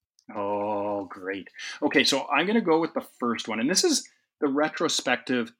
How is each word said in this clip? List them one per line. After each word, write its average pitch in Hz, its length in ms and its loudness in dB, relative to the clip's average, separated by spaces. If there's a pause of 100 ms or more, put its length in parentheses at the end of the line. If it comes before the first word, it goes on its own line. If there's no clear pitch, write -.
(340)
Oh, 101 720 -2
great. 95 460 -10 (300)
Okay, 143 220 4
so 135 240 2
I'm 156 220 2
gonna 226 120 4
go 165 200 4
with 160 140 -2
the 123 120 -4 (140)
first 117 260 -2
one, 110 140 -2
and 131 100 2
this 190 140 4
is 320 240 0 (320)
the 147 80 2
retrospective 135 1120 0